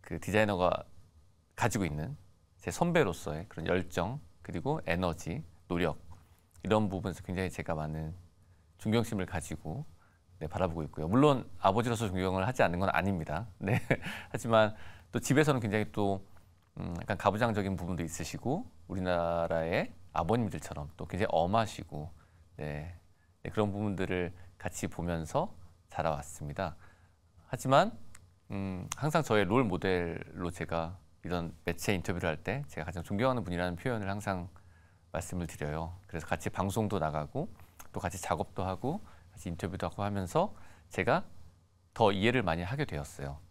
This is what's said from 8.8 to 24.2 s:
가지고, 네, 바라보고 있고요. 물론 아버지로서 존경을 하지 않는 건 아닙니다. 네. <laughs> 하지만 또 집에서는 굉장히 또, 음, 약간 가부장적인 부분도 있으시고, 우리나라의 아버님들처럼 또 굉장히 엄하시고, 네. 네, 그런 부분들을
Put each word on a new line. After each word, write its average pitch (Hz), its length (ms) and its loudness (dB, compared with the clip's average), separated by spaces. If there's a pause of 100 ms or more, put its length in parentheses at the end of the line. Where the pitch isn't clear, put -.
가지고, 82 580 -6 (540)
네, 78 80 -6
바라보고 82 380 0
있고요. 76 240 -4
물론 131 400 6 (120)
아버지로서 110 480 4
존경을 92 380 2
하지 127 160 2
않는 87 160 4
건 95 140 2
아닙니다. 90 540 0 (120)
네. 107 220 2
<laughs> - 500 -4
하지만 110 440 6 (380)
또 120 80 0
집에서는 139 400 4
굉장히 107 320 2
또, 98 340 2 (520)
음, 90 220 -4
약간 98 160 -2
가부장적인 101 600 2
부분도 87 260 -2
있으시고, 113 680 -4 (180)
우리나라의 85 1040 0 (180)
아버님들처럼 80 840 0
또 87 100 -8
굉장히 101 260 0
엄하시고, 87 800 0 (460)
네. 76 380 -8 (480)
네, - 80 -6
그런 104 220 0
부분들을 92 600 -2 (240)